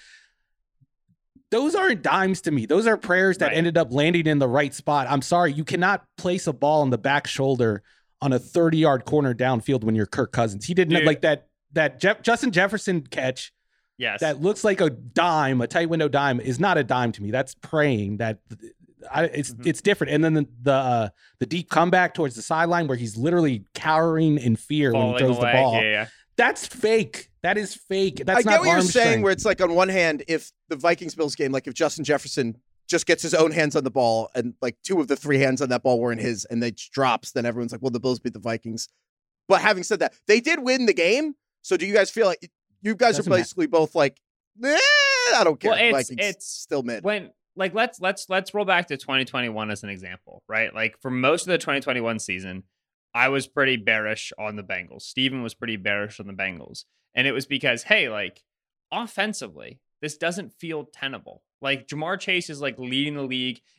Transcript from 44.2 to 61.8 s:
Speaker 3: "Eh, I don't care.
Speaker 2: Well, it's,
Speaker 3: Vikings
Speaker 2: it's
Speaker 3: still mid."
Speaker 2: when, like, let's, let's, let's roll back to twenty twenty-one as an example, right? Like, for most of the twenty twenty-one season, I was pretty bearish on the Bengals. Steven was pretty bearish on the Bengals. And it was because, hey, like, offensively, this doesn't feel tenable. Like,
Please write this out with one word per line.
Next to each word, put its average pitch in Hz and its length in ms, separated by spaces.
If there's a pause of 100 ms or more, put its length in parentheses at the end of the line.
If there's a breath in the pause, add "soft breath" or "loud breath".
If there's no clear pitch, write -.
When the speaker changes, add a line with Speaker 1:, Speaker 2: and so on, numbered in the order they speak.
Speaker 3:
"Eh, 277 160 (580)
I 240 80
don't 156 160
care. 220 120
Speaker 2:
Well, 196 80
it's, 214 300
Speaker 3:
Vikings 175 180
Speaker 2:
it's - 200
Speaker 3:
still - 360
mid." 117 200
Speaker 2:
when, 196 280 (240)
like, 185 180
let's, 233 280
let's, 190 260
let's 190 260
roll 208 120
back 180 220
to 143 100
twenty 131 260
twenty-one 110 480
as 101 120
an 104 60
example, 92 600
right? 110 260
Like, 110 240
for 135 120
most 135 320
of 185 40
the 180 120
twenty 139 200
twenty-one 117 400
season, 95 440 (500)
I 123 160
was 139 180
pretty 131 300
bearish 107 600
on 107 160
the 104 80
Bengals. 92 400
Steven 131 400
was 113 100
pretty 113 240
bearish 104 420
on 104 60
the 101 80
Bengals. 92 520 (320)
And 127 80
it 139 60
was 131 140
because, 127 380
hey, 190 260
like, 104 340 (480)
offensively, 160 880 (220)
this 147 160
doesn't 175 340
feel 160 320
tenable. - 600 (180)
Like, 135 260